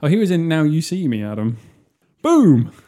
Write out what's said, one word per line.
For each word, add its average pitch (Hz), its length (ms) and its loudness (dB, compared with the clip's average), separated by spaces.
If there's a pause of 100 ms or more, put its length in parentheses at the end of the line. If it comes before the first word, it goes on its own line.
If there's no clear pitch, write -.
Oh, 151 60 -4
he 160 80 2
was 214 140 0
in 170 180 -2
Now 160 160 0
You 151 180 0
See 175 260 -6
Me, 113 160 -4
Adam. 107 340 -6 (640)
Boom! 208 500 4 (160)